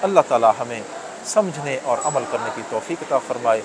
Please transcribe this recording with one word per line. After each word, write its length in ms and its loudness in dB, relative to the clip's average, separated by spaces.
अल्लाह 200 6
ताला 360 6
हमें 220 -6
समझने 580 0
और 200 0
अमल 260 0
करने 180 -2
की 120 -8
तौफ़ीक 320 -4
अता 160 0
फ़रमाए। 460 0